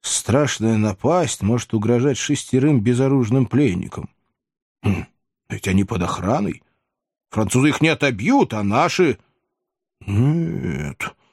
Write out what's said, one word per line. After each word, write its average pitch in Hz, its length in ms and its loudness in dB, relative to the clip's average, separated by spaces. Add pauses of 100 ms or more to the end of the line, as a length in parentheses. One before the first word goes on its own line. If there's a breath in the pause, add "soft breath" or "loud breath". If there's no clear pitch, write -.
страшная 113 760 0
напасть 117 640 0
может 113 320 -2
угрожать 120 440 2
шестерым 135 640 0
безоружным 127 640 2
пленникам? 113 640 -2 (760)
Хм, 90 220 0 (420)
ведь - 220 -8
они 95 160 2
под 101 160 -4
охраной. 90 600 -4 (680)
Французы 127 400 0
их 135 100 -2
не 156 80 2
отобьют, 147 680 0
а 107 80 -4
наши. 131 580 0 (840)
Нет, 101 1120 -2 (180)